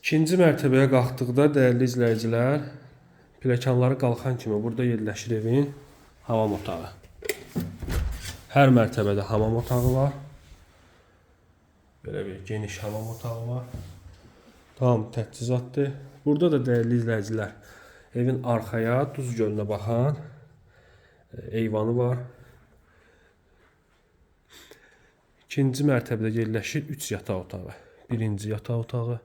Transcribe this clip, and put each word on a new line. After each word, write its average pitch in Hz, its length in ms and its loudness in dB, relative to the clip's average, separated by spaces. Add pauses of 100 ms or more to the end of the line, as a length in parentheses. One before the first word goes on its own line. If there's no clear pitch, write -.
İkinci 160 420 2
mərtəbəyə 135 480 6
qalxdıqda, 127 640 2
dəyərli 127 340 6
izləyicilər, 120 800 2 (720)
pilləkənləri 127 640 2
qalxan 120 400 0
kimi 104 180 0
burada 117 300 -2
yerləşir 110 480 -2
evin 127 320 2 (560)
hamam 110 320 2
otağı. 90 340 -10 (1600)
Hər 139 160 8
mərtəbədə 104 560 4
hamam 110 320 2
otağı 123 320 0
var. 135 220 0 (1900)
Belə 98 180 -8
bir 95 120 -10 (120)
geniş 104 380 -6
hamam 110 260 -6
otağı 117 380 -8
var. 123 160 -6 (1120)
Tam 120 340 2
təchizatdır. 123 800 -4 (340)
Burada 151 300 2
da, 143 100 2
dəyərli 120 380 2
izləyicilər, 110 500 -2 (640)
evin 127 320 0
arxaya, 117 540 0 (160)
Duz 127 180 -4
gölünə 107 320 0
baxan, 117 540 0 (1120)
e, - 80 -14 (160)
eyvanı 110 380 0
var. 123 240 0 (3250)
İkinci 135 420 2
mərtəbədə 110 480 0
yerləşir 113 560 -4
üç - 160 -8
yataq 98 320 -6
otağı. 92 320 -12 (320)
Birinci 107 480 -4
yataq 113 320 -4
otağı. 117 380 -6